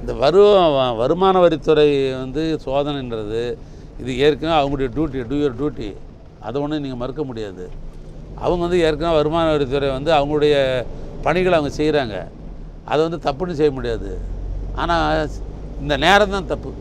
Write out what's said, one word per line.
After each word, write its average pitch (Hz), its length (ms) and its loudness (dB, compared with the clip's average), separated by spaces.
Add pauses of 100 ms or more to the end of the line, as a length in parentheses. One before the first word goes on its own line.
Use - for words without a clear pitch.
இந்த 120 200 -6
வரு-, 160 220 6 (320)
வ-, 127 260 2
வருமான 175 340 4 (100)
வரித்துறை 151 420 4 (320)
வந்து 131 240 -6 (220)
சோதனைன்றது 127 760 -4 (600)
இது 123 100 -6 (140)
ஏற்கனவே 156 340 2
அவங்களுடைய 139 360 0
duty, 135 360 -4
do 143 120 -2
your 139 180 0
duty, 135 280 -4 (560)
அதை 113 180 -6
ஒண்ணும் 147 220 -4
நீங்க 131 160 -8
மறுக்க 127 300 -6
முடியாது. 98 340 -10 (800)
அவங்க 170 240 0
வந்து 180 200 2
ஏற்கனவே 156 320 0
வருமான 160 260 2 (100)
வரித்துறை 139 420 0
வந்து 147 220 0
அவங்களுடைய 147 360 4 (680)
பணிகளை 180 320 2
அவங்க 147 140 0 (100)
செய்றாங்க, 143 340 2 (760)
அதை 139 160 2
வந்து 165 200 -4
தப்புன்னு 151 320 -4
செய்ய 151 180 4
முடியாது. 110 340 -4 (680)
ஆனா 170 140 0 (880)
இந்த 143 220 0
நேரம் 196 320 6
தான் 156 160 -4
தப்பு. 135 280 -8